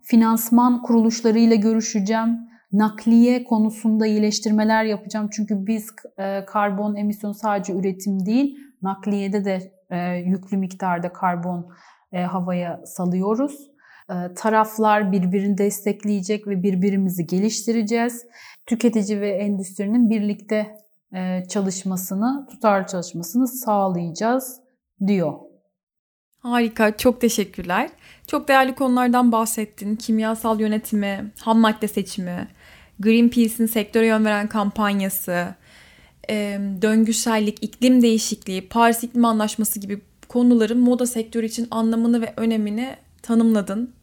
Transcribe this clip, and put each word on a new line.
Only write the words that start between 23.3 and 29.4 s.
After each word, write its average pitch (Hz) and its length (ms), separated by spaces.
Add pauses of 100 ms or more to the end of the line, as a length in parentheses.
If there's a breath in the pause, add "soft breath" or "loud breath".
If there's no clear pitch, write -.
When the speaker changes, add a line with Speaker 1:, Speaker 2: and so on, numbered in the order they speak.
Speaker 1:
sağlayacağız 208 1120 (460)
diyor. 175 260 (1120)
Speaker 2:
Harika, 226 540
çok 247 240
teşekkürler. 208 680 (380 soft breath)
Çok - 200
değerli 269 280
konulardan 247 560
bahsettin. 220 640